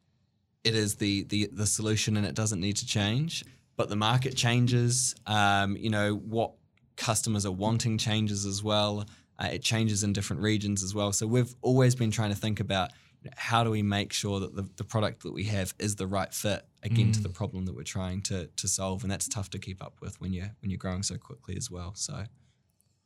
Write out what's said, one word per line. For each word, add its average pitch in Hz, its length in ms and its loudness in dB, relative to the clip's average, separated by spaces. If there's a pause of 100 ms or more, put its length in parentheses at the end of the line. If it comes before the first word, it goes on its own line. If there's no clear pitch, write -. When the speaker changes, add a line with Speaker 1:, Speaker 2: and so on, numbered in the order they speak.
(640)
Speaker 1:
it 113 100 4
is 107 220 2
the, 101 280 2
the, 104 280 0
the 104 140 0
solution 107 500 2
and 104 100 2
it 80 80 -4
doesn't 107 260 -2
need 101 160 0
to - 100 -4
change. 113 580 0 (320)
But 110 140 0
the 101 60 -2
market 123 400 2
changes, 120 760 4 (120)
um, 101 500 4
you 110 140 -2
know, 104 240 2
what 110 380 -2 (440)
customers 107 480 0
are 101 80 -2
wanting 110 460 2
changes 107 480 0
as 101 180 -4
well. 104 420 2 (320)
Uh, 98 140 -2
it - 100 -6
changes 110 400 2
in 104 120 2
different 98 260 -4
regions 101 420 0
as 95 120 -6
well. 104 180 0
So 110 140 -2
we've 120 340 2
always 127 340 6
been 120 160 0
trying 107 200 0
to 104 60 0
think 107 220 0
about, 95 320 0 (320)
you - 60 -14
know, - 80 -18
how 117 280 2
do 113 60 2
we 107 120 2
make 101 320 2
sure 101 260 0
that - 160 -6
the, 98 100 -4 (100)
the - 80 -8
product - 400 -2
that 85 80 -8
we 90 120 -4
have 101 340 -2
is 107 180 0
the 98 100 -4
right 95 260 -2
fit, - 320 -2 (180)
again, 107 300 4
to 110 80 2
Speaker 2:
Mm. 101 40 -2
Speaker 1:
the 95 40 -4
problem 92 380 -6
that 90 100 -6
we're - 60 -10
trying 92 400 -6
to, 92 240 -4 (100)
to - 100 -6
solve. 95 380 -2
And 101 80 -4
that's - 160 -6
tough - 220 -6
to - 80 -8
keep 92 260 -12
up - 160 -18
with - 200 -12
when 92 120 -6
you're, 92 180 -6 (120)
when 101 80 -4
you're 92 80 -4
growing 92 240 -6
so 98 140 -4
quickly - 400 -14
as 95 140 -8
well. 87 240 -10
So, 135 300 -8 (800)